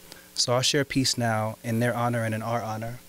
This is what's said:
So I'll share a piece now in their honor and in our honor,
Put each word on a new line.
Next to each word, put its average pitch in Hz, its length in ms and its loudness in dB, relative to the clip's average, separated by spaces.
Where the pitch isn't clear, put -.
So - 200 0
I'll 123 80 4
share 143 200 4
a 135 40 0
piece - 320 0
now 110 460 0
in 113 160 0
their 120 160 2
honor 120 300 0
and 110 100 -2
in 110 60 -4
our 117 200 -2
honor, 113 480 -6